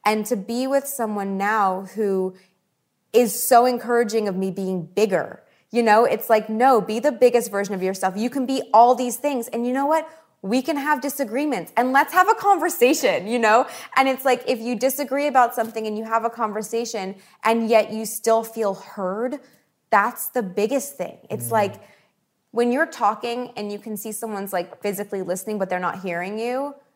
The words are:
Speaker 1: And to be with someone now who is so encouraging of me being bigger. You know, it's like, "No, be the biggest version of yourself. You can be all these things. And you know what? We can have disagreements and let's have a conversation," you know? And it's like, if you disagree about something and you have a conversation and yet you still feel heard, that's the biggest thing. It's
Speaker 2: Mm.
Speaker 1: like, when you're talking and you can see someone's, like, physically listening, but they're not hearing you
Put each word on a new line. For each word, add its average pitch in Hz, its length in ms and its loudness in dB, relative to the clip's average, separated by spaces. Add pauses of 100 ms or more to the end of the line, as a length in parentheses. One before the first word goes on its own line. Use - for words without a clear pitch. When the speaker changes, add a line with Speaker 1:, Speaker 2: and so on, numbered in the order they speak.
Speaker 1:
And 214 220 2
to 247 100 -2
be 233 300 -4
with 277 200 0
someone 208 520 -4
now 196 440 0 (120)
who 190 400 -2 (760)
is 247 340 2
so 240 180 8
encouraging 233 640 0
of 185 80 -4
me 190 140 -2
being 185 360 -4
bigger. 190 560 0 (280)
You 233 120 0
know, 220 220 6
it's 220 240 0
like, 214 200 4
"No, 226 320 6
be 214 180 -4
the 269 140 2
biggest 233 380 4
version 196 240 -4
of 180 80 -4
yourself. 190 340 -2
You 220 140 -2
can 262 160 -4
be 269 260 -4
all 240 220 8
these 247 220 -2
things. 269 320 -2
And 233 180 -4
you 247 60 -2
know 277 140 0
what? 311 220 0 (340)
We 233 200 0
can 311 140 -2
have 285 240 0
disagreements 262 760 -4
and 254 160 0
let's 285 200 2
have 370 160 4
a 453 60 4
conversation," 285 920 2
you 240 100 0
know? 226 280 6 (300)
And 269 120 4
it's 262 160 -4
like, 247 240 2
if 247 100 0
you 240 160 -4
disagree 269 540 -2
about 247 260 4
something 226 320 -4
and 214 100 -4
you 220 80 -6
have 220 200 -2
a 233 60 0
conversation 220 840 -6 (300)
and 226 240 2
yet 220 240 4
you 220 120 -6
still 226 400 0
feel 220 300 -4
heard, 208 640 -6 (520)
that's 214 380 0
the 247 140 -2
biggest 202 540 -4
thing. - 220 -10 (120)
It's 123 180 -8
Speaker 2:
Mm. - 40 -4
Speaker 1:
like, 208 220 2 (760)
when 240 220 2
you're 302 140 0
talking 240 680 -4
and 208 160 -8
you 208 60 -10
can 214 180 -10
see 214 160 -10
someone's, 202 400 -8
like, 180 300 -6
physically 202 400 -6
listening, 190 360 -6
but 190 100 -4
they're 185 120 -2
not 185 220 -4
hearing 185 360 -6
you 254 360 -6 (220)